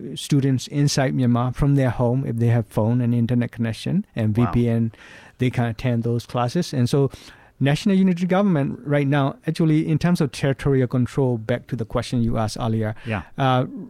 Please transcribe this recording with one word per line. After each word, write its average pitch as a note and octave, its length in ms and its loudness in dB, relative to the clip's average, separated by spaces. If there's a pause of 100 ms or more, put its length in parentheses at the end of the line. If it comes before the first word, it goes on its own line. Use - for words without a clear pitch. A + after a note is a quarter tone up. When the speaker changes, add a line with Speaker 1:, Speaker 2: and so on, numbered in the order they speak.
(160)
Speaker 1:
students C#3 520 0
inside C#3+ 480 0
Myanmar B2 400 2
from C#3+ 200 2
their C3 160 2
home B2+ 340 0
if A#2+ 100 -4
they A#2 120 0
have A#2 200 2
phone A#2 320 0
and A#2+ 160 0
internet A#2+ 380 0
connection A#2+ 520 -4 (120)
and G#2+ 200 0
Speaker 2:
Wow. A#2+ 100 4
Speaker 1:
V E2+ 40 -2
P A#2+ 160 2
N, A#2 240 0 (460)
they B2+ 120 0
can A#2+ 140 -2
attend A#2 400 -2
those A#2 220 -2
classes. B2 480 -2
And A#2+ 160 2
so C#3 200 2 (480)
National D3+ 380 2
Unity F#3 300 2
Government F3+ 580 0
right C#3+ 240 0
now, C#3 300 0 (100)
actually D#3+ 400 2
in D#3 100 2
terms F3 220 2
of D3 140 -2
territorial C3+ 560 0
control, B2+ 480 0
back A#2 300 -4
to B2 100 -6
the A2+ 80 -4
question A#2+ 360 -2
you A#2 160 0
asked A2 220 -2
earlier, A2+ 360 -2 (100)
Speaker 2:
Yeah. A2 160 -4 (160)
Speaker 1:
uh, B2+ 260 2 (260)